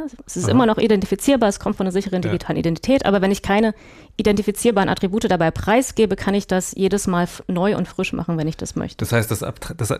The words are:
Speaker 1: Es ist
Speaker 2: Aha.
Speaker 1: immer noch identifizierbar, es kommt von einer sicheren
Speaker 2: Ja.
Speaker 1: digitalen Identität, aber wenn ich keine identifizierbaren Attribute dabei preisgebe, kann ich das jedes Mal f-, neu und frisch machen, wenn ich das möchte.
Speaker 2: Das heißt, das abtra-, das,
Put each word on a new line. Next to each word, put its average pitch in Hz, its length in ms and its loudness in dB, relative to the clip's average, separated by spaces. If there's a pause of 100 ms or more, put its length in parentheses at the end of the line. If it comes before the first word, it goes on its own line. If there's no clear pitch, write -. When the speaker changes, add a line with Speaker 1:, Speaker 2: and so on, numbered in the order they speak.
(260)
Speaker 1:
Es - 100 -14
ist 180 80 -4
Speaker 2:
Aha. 214 80 0
Speaker 1:
immer 247 140 6
noch 220 120 2
identifizierbar, 220 720 2
es 202 100 -2
kommt 202 160 -4
von 190 100 -4
einer 185 80 -2
sicheren 185 300 -2
Speaker 2:
Ja. 175 80 -2
Speaker 1:
digitalen 165 260 -4
Identität, 170 480 0
aber 196 160 2
wenn 190 120 2
ich 196 100 -2
keine 214 320 2 (420)
identifizierbaren 202 720 2
Attribute 202 400 -2
dabei 165 220 4
preisgebe, 214 640 2
kann 196 200 -2
ich 202 120 -2
das 185 300 -2
jedes 190 320 0
Mal 175 160 2
f-, - 240 -8
neu 185 280 0
und 185 120 -2
frisch - 240 -6
machen, 165 260 -4
wenn 156 80 -2
ich 160 100 -4
das - 200 -10
möchte. - 220 -6
Speaker 2:
Das - 120 -4
heißt, 113 200 2
das 104 120 -2
abtra-, - 320 -10
das, 107 240 -4